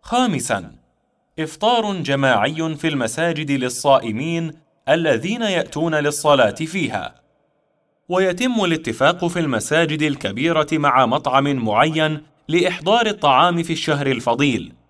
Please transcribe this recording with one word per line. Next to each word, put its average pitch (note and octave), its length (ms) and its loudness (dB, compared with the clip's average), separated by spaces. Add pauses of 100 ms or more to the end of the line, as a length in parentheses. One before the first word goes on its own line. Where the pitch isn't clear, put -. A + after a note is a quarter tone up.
خامسًا، F3 680 -2 (640)
إفطار G#3 560 -2
جماعي C#3 800 0
في D#3+ 140 -4
المساجد D3+ 640 -2
للصائمين C#3 1000 0 (360)
الذين D#3+ 540 0
يأتون E3 520 -2
للصلاة D3 560 2
فيها، D3+ 720 -6 (880)
ويتم F#3+ 560 0
الاتفاق D#3+ 600 0
في F3 120 -2
المساجد D3+ 640 0
الكبيرة D3 720 -2
مع C3+ 340 4
مطعم C#3 580 0
معين D3+ 580 0 (260)
لإحضار F3+ 580 2
الطعام E3 560 2
في E3 100 -4
الشهر C#3+ 340 -2
الفضيل. B2 680 0 (180)